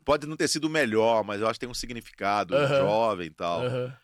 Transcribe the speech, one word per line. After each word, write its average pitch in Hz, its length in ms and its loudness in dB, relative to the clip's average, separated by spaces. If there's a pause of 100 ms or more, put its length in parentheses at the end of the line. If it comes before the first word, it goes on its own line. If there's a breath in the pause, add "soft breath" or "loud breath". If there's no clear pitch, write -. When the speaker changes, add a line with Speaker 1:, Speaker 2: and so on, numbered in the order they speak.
Speaker 1:
Pode 147 200 0
não 156 120 -10
ter 160 100 0
sido 156 180 -2
o 156 40 0
melhor, 113 540 4
mas 101 180 -4
eu 110 60 2
acho 117 80 0
que - 100 -10
tem 120 40 -8
um 127 40 -14
significado, 104 840 -2
Speaker 2:
Aham. 139 240 2
Speaker 1:
jovem 107 480 2
e - 20 -10
tal. 87 360 -4
Speaker 2:
Aham. 123 280 -6 (100)